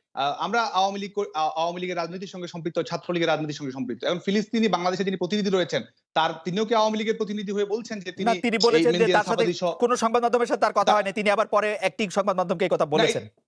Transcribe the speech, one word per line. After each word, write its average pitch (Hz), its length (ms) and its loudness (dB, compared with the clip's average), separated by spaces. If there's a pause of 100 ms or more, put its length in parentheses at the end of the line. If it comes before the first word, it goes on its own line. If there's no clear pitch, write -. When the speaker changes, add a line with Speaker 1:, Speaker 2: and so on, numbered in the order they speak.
(140)
Speaker 1:
আ, 139 240 -2
আমরা 196 240 0
আওয়ামী 196 380 0
লীগ 196 160 -8
কর-, 202 180 -4
আ-, 156 220 0
আওয়ামী 175 260 -2
লীগের 180 160 -4
রাজনীতির 175 300 -6
সঙ্গে 180 200 -12
সম্পৃক্ত, 170 320 -6
ছাত্রলীগের 170 480 -2
রাজনীতির 151 260 0
সঙ্গে 143 180 -8
সম্পৃক্ত। 123 320 -6
এখন 165 160 0
ফিলিস্তিনি 220 480 0
বাংলাদেশে 180 360 0
যিনি 190 140 -2
প্রতিনিধি 202 320 -2
রয়েছেন 170 340 0 (300)
তার, 165 180 2 (140)
তিনিও 190 200 -2
কি 226 100 0
আওয়ামী 220 220 2
লীগের 220 180 -2
প্রতিনিধি 208 360 -6
হয়ে 202 140 -2
বলছেন 214 340 -6
যে 180 120 -10
তিনি 208 240 0
Speaker 2:
না, 170 60 -8
তিনি 233 160 0
Speaker 1:
এই 196 60 2
Speaker 2:
বলেছেন 233 280 6
যে - 0 -
Speaker 1:
মেহেদী 185 200 4
Speaker 2:
তার 190 60 6
Speaker 1:
হাসান 202 140 2
Speaker 2:
সাথে 233 120 2
Speaker 1:
সাফাদি 175 100 0
সহ 170 180 -2
Speaker 2:
কোনো 240 240 0
সংবাদ 226 280 2
মাধ্যমের 240 240 2
সাথে 240 140 0
তার 214 120 2
কথা 202 100 4
Speaker 1:
তা 208 100 4
Speaker 2:
হয়নি, 202 200 2
তিনি 208 160 0
আবার 202 180 2
পরে 208 340 0
একটি 190 300 -2
সংবাদ 196 260 0
মাধ্যমকে 180 280 0
এই 165 40 0
কথা 165 160 2
Speaker 1:
না, 147 40 -12
এই 151 100 2
Speaker 2:
বলেছেন। - 280 2 (200)